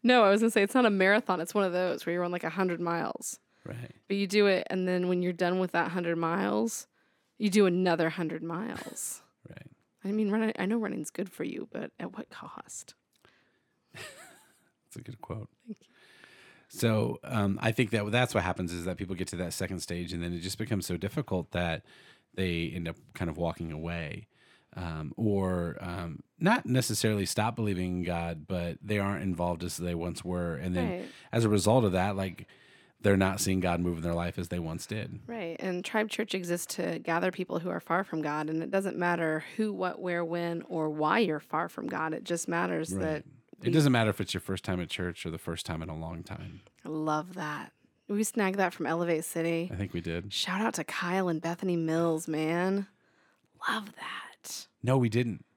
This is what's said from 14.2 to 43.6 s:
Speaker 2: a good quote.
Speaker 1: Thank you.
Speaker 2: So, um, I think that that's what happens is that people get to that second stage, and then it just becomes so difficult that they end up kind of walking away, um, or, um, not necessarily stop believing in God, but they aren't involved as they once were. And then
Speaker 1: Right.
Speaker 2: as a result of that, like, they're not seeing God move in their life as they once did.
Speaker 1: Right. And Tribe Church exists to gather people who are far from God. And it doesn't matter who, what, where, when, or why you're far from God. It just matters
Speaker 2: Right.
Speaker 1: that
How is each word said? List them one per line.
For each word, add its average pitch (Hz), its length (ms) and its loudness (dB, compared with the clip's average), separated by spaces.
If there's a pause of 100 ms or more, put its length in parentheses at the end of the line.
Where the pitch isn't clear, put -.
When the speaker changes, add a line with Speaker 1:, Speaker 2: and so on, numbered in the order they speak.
Speaker 2:
a 117 40 -10
good - 200 -12
quote. - 260 -8 (180)
Speaker 1:
Thank 226 160 -10
you. - 60 -20 (800)
Speaker 2:
So, 113 560 2
um, 101 380 0
I 113 100 2
think 104 200 0
that 104 200 0
that's 123 240 2
what 92 80 4
happens 90 300 -2
is 85 120 -6
that 90 120 -4
people 92 180 -6
get 92 140 -6
to 90 80 -6
that 87 160 -4
second 90 260 -4
stage, 87 320 -6
and 85 100 -4
then 87 120 -4
it 85 60 -4
just 92 180 -6
becomes 104 280 -2
so 87 120 -2
difficult 92 540 -2
that 82 340 -2 (500)
they 85 400 0
end 85 140 -4
up 80 80 -8 (160)
kind 87 160 -2
of 73 80 -6
walking 85 340 -4
away, 82 560 -6 (480)
um, 80 400 -6
or, 92 640 2
um, 87 440 -8 (160)
not 220 260 4
necessarily 110 600 2
stop 110 300 0
believing 90 440 0
in 87 40 -2
God, 85 440 -4
but 87 360 -2
they 104 160 0
aren't 98 240 0
involved 87 400 -2
as 85 140 -6
they 87 180 -2
once 85 300 -4
were. 87 300 -2
And 90 200 -2
then 87 140 2
Speaker 1:
Right. 180 160 -6 (260)
Speaker 2:
as 117 140 4
a 107 40 6
result 104 360 6
of 92 80 4
that, 95 240 2
like, 95 300 -6 (520)
they're 101 160 6
not 95 240 4
seeing 95 200 2
God 87 200 2
move 87 180 0
in 82 60 -6
their 85 120 0
life 85 240 -2
as 87 100 -4
they 90 80 -4
once 85 300 -6
did. 107 400 -8
Speaker 1:
Right. 202 320 -8
And 180 260 -4
Tribe 220 240 0
Church - 240 -4
exists 175 440 -4
to 170 200 -2
gather 170 340 0
people 180 280 -4
who 175 100 -4
are 175 100 -4
far 180 240 0
from 156 200 -4
God. 151 260 -2
And 160 140 -2
it - 80 -6
doesn't 196 260 0
matter 170 460 0 (120)
who, 214 160 -2
what, 185 300 -4
where, 175 240 -2
when, 170 380 -2
or 160 260 -2
why 151 300 2
you're 165 200 2
far 170 300 -2
from - 180 -8
God. 160 280 -4
It - 80 -8
just 170 240 -4
matters 170 440 -2
Speaker 2:
Right. 190 120 -2
Speaker 1:
that 156 140 0 (440)